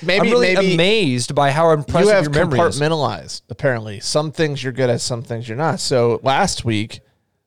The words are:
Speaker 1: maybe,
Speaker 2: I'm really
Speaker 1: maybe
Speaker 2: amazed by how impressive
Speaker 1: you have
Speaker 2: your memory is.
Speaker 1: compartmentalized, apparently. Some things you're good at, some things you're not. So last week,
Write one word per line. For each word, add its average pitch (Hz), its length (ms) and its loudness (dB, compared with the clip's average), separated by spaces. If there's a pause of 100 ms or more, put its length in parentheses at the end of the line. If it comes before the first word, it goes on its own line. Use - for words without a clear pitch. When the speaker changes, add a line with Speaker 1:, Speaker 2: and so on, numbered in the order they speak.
Speaker 1:
maybe, 180 260 0
Speaker 2:
I'm 226 40 2
really 208 220 2
Speaker 1:
maybe 185 200 2
Speaker 2:
amazed 165 600 0
by 139 160 2
how 160 220 4
impressive 170 360 2
Speaker 1:
you 214 60 6
have 190 120 4
Speaker 2:
your 151 60 -4 (140)
memory 143 140 0
is. 147 180 0
Speaker 1:
compartmentalized, 139 720 -2
apparently. 110 480 -4
Some 151 320 -2
things 143 320 -2
you're 131 100 -6
good 123 180 0
at, 117 100 0
some 123 240 -6
things 117 240 -8
you're 113 100 -8
not. 160 220 -2
So 120 420 0
last 151 420 0
week, 110 360 -4 (460)